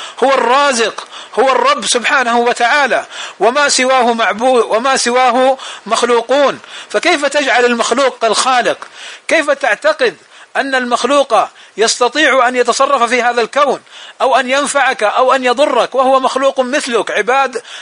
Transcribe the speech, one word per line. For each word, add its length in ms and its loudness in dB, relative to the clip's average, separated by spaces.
هو 100 4
الرازق، 720 0
هو 120 4
الرب 340 0
سبحانه 540 0
وتعالى، 680 0
وما 300 2
سواه 440 2
معبود، 500 0
وما 340 0
سواه 600 2
مخلوقون، 720 0
فكيف 360 0
تجعل 400 0
المخلوق 560 0
كالخالق؟ 560 0
كيف 240 0
تعتقد 640 0
أن 200 -2
المخلوق 720 0
يستطيع 720 2
أن 80 -2
يتصرف 480 0
في 180 0
هذا 200 0
الكون 400 0
أو 140 2
أن 140 0
ينفعك 540 0
أو 300 2
أن 100 0
يضرك 520 0
وهو 240 2
مخلوق 400 0
مثلك، 520 -2
عباد، 500 -2